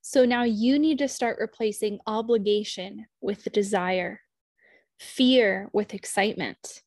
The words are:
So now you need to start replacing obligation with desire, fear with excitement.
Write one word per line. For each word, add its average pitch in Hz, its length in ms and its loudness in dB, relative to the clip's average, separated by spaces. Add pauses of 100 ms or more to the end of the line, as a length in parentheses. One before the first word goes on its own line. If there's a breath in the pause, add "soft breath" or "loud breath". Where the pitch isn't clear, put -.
So - 240 4
now 240 200 2
you 240 340 2
need 302 200 2
to 285 100 0
start - 320 -4
replacing 214 640 -4
obligation 214 1000 -2 (140)
with - 320 -6
desire, 185 680 0 (800 soft breath)
fear 220 720 2
with 208 200 -2
excitement. - 960 -4